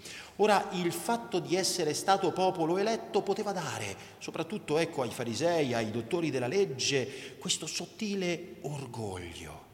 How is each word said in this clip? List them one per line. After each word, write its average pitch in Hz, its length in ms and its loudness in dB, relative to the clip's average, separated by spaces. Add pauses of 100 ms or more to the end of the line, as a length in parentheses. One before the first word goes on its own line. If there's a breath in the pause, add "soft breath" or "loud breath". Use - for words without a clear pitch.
(380 loud breath)
Ora, 208 340 6
il 175 180 0
fatto 233 480 -2
di 147 160 0
essere 180 400 2
stato 190 380 4
popolo 180 460 2
eletto 214 440 0
poteva 202 300 0
dare, 110 420 -4 (240 loud breath)
soprattutto, - 580 -2
ecco, 165 260 2
ai 117 80 -2
farisei, 131 640 2
ai 113 200 0
dottori 139 400 0
della 123 160 0
legge, 139 920 0
questo - 300 -2
sottile 185 960 -4
orgoglio 92 1120 -8